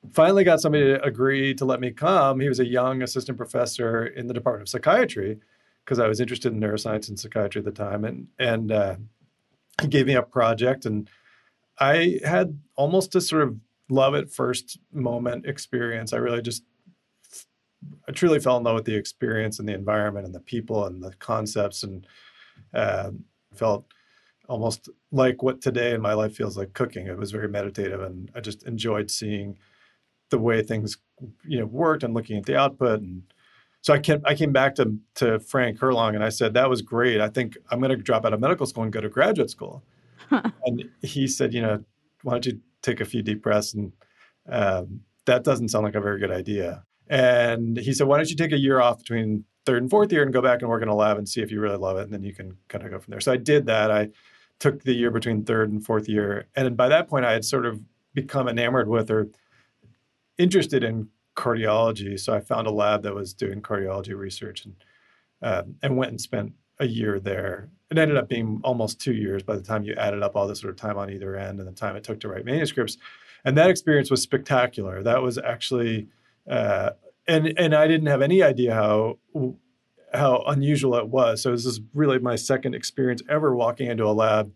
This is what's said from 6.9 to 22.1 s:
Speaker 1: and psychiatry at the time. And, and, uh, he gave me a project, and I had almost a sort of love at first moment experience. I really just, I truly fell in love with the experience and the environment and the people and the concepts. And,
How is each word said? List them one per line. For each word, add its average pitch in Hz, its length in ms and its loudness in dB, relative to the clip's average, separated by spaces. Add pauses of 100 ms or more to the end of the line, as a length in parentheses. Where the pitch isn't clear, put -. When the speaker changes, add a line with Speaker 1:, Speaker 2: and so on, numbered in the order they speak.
Speaker 1:
and 104 100 -10
psychiatry 107 420 -4
at 107 60 -8
the 104 60 -6
time. 104 320 -6
And, 120 240 -8 (100)
and, 113 360 -2
uh, 98 220 0 (840)
he 156 60 -2
gave 135 200 4
me 135 80 2
a 123 60 4
project, 123 640 0
and 107 240 -4 (680)
I 165 460 2
had 170 340 0 (200)
almost 185 380 0
a 180 60 4
sort 160 220 0
of 113 140 -2 (320)
love 135 260 4
at 143 160 -4
first - 480 -4 (140)
moment 123 520 -4
experience. 117 680 -6
I 117 40 -2
really 117 240 -2
just, 117 220 -8 (1400)
I 135 60 -10
truly 160 260 4
fell 127 160 4
in 120 80 -2
love 117 120 2
with 110 100 -2
the 110 100 -2
experience 110 640 -4
and 107 80 -6
the 104 60 -4
environment 101 520 -2
and 90 80 -14
the 87 60 -14
people 113 460 -4
and 90 180 -10
the 95 160 -12
concepts. 107 640 -4
And, 95 240 -12 (680)